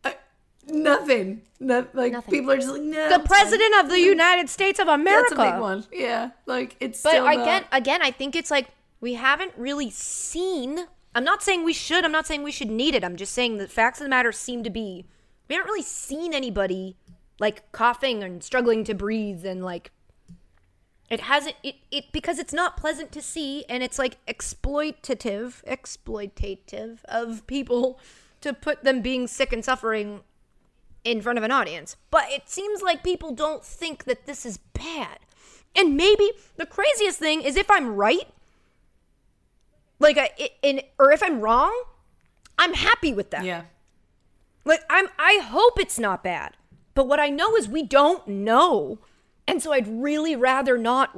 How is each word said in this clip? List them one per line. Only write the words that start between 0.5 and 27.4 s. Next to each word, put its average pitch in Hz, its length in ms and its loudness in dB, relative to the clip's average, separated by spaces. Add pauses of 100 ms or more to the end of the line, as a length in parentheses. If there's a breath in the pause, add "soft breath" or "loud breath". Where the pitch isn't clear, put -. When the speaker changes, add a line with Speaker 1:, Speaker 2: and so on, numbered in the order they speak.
Speaker 1:
nothing. 285 720 0 (180)
No, 254 340 0
like, 247 200 -2
Speaker 2:
Nothing. 240 180 -8
Speaker 1:
people 269 200 0
are 269 60 4
just 262 120 -2
like, 294 120 -8
"No, 311 280 -2
Speaker 2:
The 359 60 6
Speaker 1:
it's - 0 -
fine." 311 100 4
Speaker 2:
President 415 560 6
of 285 80 2
the 359 100 4
United 349 500 6
States 392 300 0
of 370 80 2
America. 370 480 4
Speaker 1:
That's 226 140 4
a 175 40 0
big 196 80 -4
one. 202 300 -4
Yeah. 240 380 -4 (160)
Like, 254 340 -6
it's 247 240 -8
Speaker 2:
But 302 60 4
Speaker 1:
still 262 180 4
Speaker 2:
again, 302 360 2
Speaker 1:
not - 140 -2
Speaker 2:
again, 269 240 0
I 269 100 0
think 277 260 -8
it's - 120 -4
like, 277 180 0 (340)
we 240 140 -6
haven't 285 420 0
really 277 320 -4
seen, 339 1000 -6 (260)
I'm 247 120 -2
not 403 180 0
saying 349 220 0
we 330 80 0
should, 339 320 0
I'm 311 80 0
not 311 120 0
saying 294 180 -6
we 285 100 -8
should 220 180 -6
need 269 240 0
it. 190 80 0
I'm 175 140 -6
just 196 160 -10
saying 240 240 -2
the 196 100 -8
facts 233 320 0
of 294 60 -10
the 277 40 -6
matter 247 220 2
seem 240 320 -10
to 226 60 -8
be, 190 360 -10 (440)
we 285 60 -4
haven't 381 140 -4
really 415 140 -4
seen 320 500 -8
anybody, 190 600 -4 (440)
like, 208 340 -4
coughing 233 500 -2
and 180 180 -12
struggling 233 440 0
to 220 80 -6
breathe 202 520 -6
and, 185 200 -8
like, 175 260 -10 (1160)
it 277 100 -6
hasn't, 285 440 -2
it, 277 120 -10 (160)
it, 285 220 -10
because 320 260 -4
it's - 140 -12
not 349 240 -2
pleasant 311 340 -6
to 294 100 -14
see, 285 460 -10
and 247 160 -6
it's, 254 160 -8
like, - 260 -6
exploitative, 247 1400 -6
exploitative 214 1400 -12
of 226 400 -6